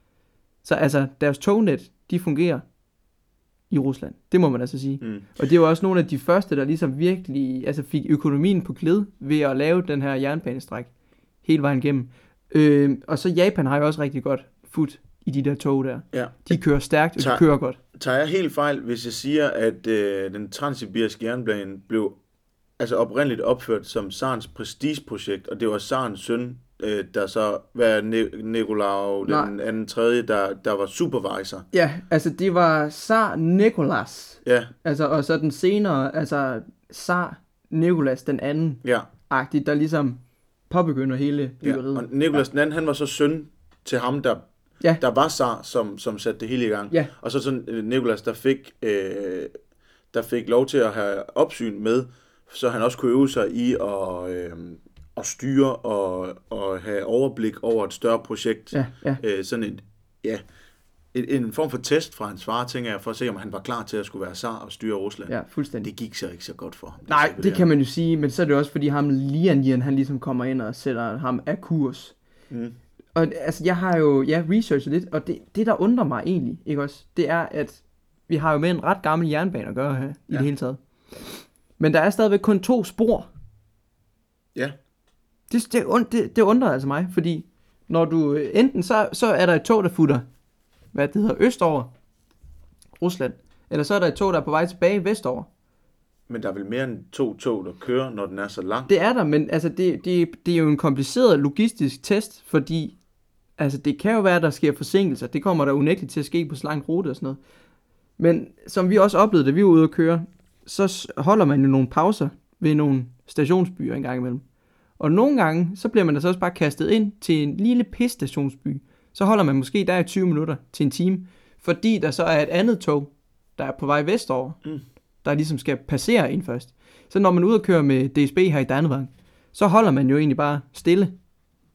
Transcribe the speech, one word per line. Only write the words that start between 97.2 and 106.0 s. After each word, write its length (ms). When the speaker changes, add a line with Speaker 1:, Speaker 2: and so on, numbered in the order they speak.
Speaker 2:
tog, 280
der 140
kører, 300
når 160
den 140
er 80
så 140
lang? 280
Speaker 1:
Det 120
er 120
der, 100
men 260
altså, 200
det, 360
det, 240
det 80
er 40
jo 120
en 80
kompliceret 640
logistisk 640
test, 420
fordi, 520
altså, 200
det 220
kan 140
jo 80
være, 200
der 80
sker 280
forsinkelser. 500
Det 160
kommer 220
der 60
unægteligt 420